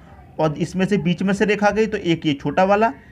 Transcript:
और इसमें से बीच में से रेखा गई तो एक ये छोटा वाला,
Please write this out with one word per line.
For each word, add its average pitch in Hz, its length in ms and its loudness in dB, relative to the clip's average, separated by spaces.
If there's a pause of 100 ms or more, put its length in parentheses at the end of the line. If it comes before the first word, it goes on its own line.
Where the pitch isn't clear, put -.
(400)
और 156 180 0
इसमें 180 280 -2
से 196 140 0
बीच 170 220 -2
में 196 120 0
से 202 120 0
रेखा 202 260 2
गई 214 160 0
तो 214 100 -6
एक 165 280 -2
ये 151 100 0
छोटा 147 280 0
वाला, 208 280 4 (200)